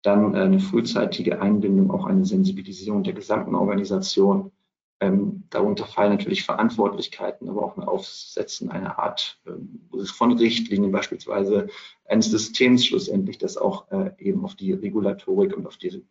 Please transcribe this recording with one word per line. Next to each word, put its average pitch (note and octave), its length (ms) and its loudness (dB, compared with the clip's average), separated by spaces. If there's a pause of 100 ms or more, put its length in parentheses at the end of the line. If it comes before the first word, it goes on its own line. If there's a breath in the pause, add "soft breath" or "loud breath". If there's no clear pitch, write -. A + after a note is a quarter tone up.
Dann, G#2 340 4
äh, G2 40 0
eine F#2+ 200 6
frühzeitige G2 840 0
Einbindung, G2 480 4
auch G2 160 -2
eine F#2+ 180 4
Sensibilisierung G2 760 0
der - 100 -2
gesamten - 420 -4
Organisation. G2 1000 2 (480)
Ähm, G2 500 0
darunter G#2 340 0
fallen G#2 280 2
natürlich G2 320 -2
Verantwortlichkeiten, - 1040 -2
aber G#2 120 -4
auch - 140 -8
ein G2 60 -10
Aufsetzen - 880 -8
einer F#2 280 -8
Art, - 480 -4
ähm, - 340 -14 (260)
von A#2+ 260 2
Richtlinien, G#2 600 2
beispielsweise G2+ 760 -2 (380 loud breath)
eines A2 240 2
Systems B2 560 4
schlussendlich, - 500 -2
das - 220 -6
auch, - 320 -4
äh, G2 280 -4
eben F#3+ 280 -2
auf - 80 -12
die F#3+ 180 -4
Regulatorik G3 840 -2
und - 120 -10
auf - 100 -18
die F#2 340 -10